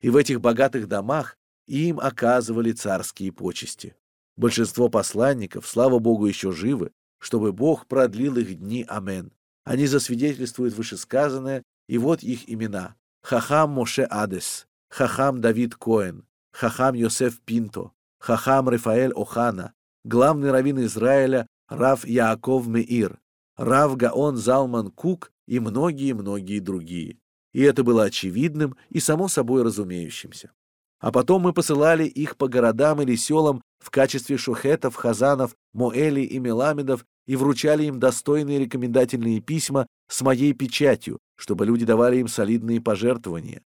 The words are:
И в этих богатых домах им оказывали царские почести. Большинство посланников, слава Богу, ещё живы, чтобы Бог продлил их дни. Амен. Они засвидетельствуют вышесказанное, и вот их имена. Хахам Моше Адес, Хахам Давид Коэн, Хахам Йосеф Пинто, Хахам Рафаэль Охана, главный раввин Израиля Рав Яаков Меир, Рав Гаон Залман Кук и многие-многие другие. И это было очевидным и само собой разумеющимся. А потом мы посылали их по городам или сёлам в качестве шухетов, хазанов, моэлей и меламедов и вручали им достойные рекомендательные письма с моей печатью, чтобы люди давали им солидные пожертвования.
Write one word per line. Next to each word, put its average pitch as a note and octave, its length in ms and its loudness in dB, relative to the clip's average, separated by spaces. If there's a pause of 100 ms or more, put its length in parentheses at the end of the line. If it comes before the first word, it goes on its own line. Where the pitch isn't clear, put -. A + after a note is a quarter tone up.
И B2+ 100 2
в B2 40 4
этих C#3 240 4
богатых A#2+ 480 2
домах A2 480 -4 (300)
им D#3 340 -2
оказывали A#2 720 0
царские F#2+ 580 -6
почести. - 640 -10 (420)
Большинство A#2 500 2
посланников, A2+ 800 -2
слава B2 300 4
Богу, A2 300 2
ещё G2 240 -2
живы, G2+ 400 -4 (280)
чтобы G#2+ 340 -2
Бог C#3 340 0
продлил B2+ 500 0
их F#2+ 220 -4
дни. A2+ 280 -8
Амен. F#2+ 440 -8 (340)
Они C3+ 200 0
засвидетельствуют B2+ 880 -2
вышесказанное, C3 880 -4 (260)
и A#2 120 -2
вот C#3 240 0
их A#2+ 260 -8
имена. G#2 460 -8 (260)
Хахам D3 480 0
Моше C3 340 -2
Адес, G2+ 600 -6 (240)
Хахам C3 520 0
Давид A#2 340 0
Коэн, G2+ 500 -2 (280)
Хахам B2+ 420 0
Йосеф A#2 460 0
Пинто, A2 500 -4 (280)
Хахам C3 500 2
Рафаэль A#2+ 420 0
Охана, G#2 640 -4 (300)
главный C#3 460 4
раввин C3 360 2
Израиля C3 600 2 (220)
Рав C3 400 0
Яаков A#2 600 0
Меир, A#2 520 -2 (380)
Рав C3 380 2
Гаон B2+ 420 0
Залман A#2+ 520 0
Кук - 420 -6 (140)
и A#2+ 140 -2
многие-многие A2 1000 -4
другие. F2 580 -8 (340)
И C3 80 0
это C3+ 220 4
было A#2 220 4
очевидным C3 680 -4 (140)
и E3+ 100 -4
само E3 280 0
собой C3 340 0
разумеющимся. F#2 920 -6 (480)
А A#2 120 -4
потом F3 320 2
мы F3+ 100 2
посылали D#3+ 520 4
их C#3+ 320 -6
по C#3 100 0
городам B2+ 560 4
или B2 120 2
сёлам D3 460 2 (160)
в - 140 -20
качестве C3+ 460 2
шухетов, C3+ 580 0
хазанов, B2 600 0 (180)
моэлей C3+ 520 0
и C3 140 -6
меламедов C3 640 -2 (200)
и C3 100 -2
вручали C#3+ 480 2
им C#3 160 -4
достойные C#3+ 600 2
рекомендательные B2 800 0
письма C#3 460 -2 (240)
с - 120 -6
моей C3 300 2
печатью, - 680 0 (180)
чтобы G2+ 280 -2
люди A#2 200 2
давали A#2+ 320 4
им B2 100 0
солидные A2+ 540 0
пожертвования. G#2+ 800 -4 (100)